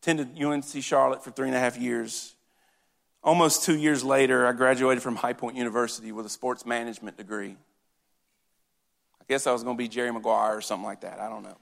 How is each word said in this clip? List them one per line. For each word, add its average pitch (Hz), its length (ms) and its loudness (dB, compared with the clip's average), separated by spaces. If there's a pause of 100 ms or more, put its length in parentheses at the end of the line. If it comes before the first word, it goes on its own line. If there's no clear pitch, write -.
Attended 151 340 -2
U 147 140 0
N 143 100 -2
C 139 200 -10
Charlotte 135 420 2
for 127 80 -16
three 135 160 -4
and 131 80 0
a 127 40 2
half 123 180 0
years. 117 580 -4 (880)
Almost 160 400 6
two 160 140 4
years 151 260 2
later, 131 420 6
I 123 60 4
graduated 127 500 4
from 120 140 -6
High 120 160 -2
Point 120 240 -6
University 117 560 -2
with 110 140 -10
a 104 40 -14
sports 123 360 -6
management 117 500 -6
degree. 101 400 -10 (1700)
I - 80 -20
guess 135 180 0
I 127 60 4
was 117 100 -2
gonna 120 140 -4
be 120 100 -4
Jerry 120 240 -4
Maguire 110 460 0
or 107 40 -8
something 101 220 -6
like 101 180 -10
that. 92 200 -12
I 107 80 -8
don't 110 120 -12
know. 98 200 -18